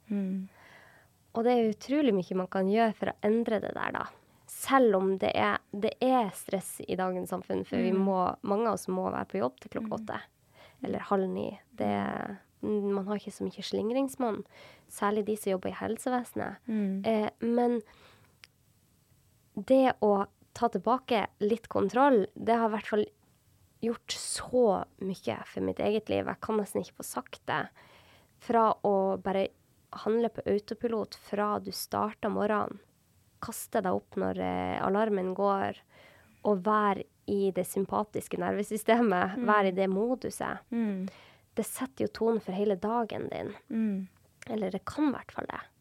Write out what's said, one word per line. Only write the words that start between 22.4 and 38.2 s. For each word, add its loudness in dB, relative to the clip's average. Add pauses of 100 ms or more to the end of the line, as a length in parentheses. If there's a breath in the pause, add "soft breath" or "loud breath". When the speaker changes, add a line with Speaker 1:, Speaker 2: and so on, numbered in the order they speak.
Speaker 2:
har 2
i -4
hvert -6
fall 2 (800)
gjort -4
så 0 (380)
mye -4 (100)
for -6
mitt -2
eget 0
liv. 0
Jeg -6
kan -2
nesten -4
ikke -16
få -12
sagt -10
det. -2 (800 soft breath)
Fra 4
å 0 (280)
bare -2 (440)
handle 0
på -10
autopilot -2
fra -2
du -8
starter -2
morgenen, 0 (640)
kaste -4
deg 0
opp -4
når, -2
eh, -2
alarmen 0
går, 0 (680 soft breath)
og 2
være 2 (220)
i 2
det 0
sympatiske -4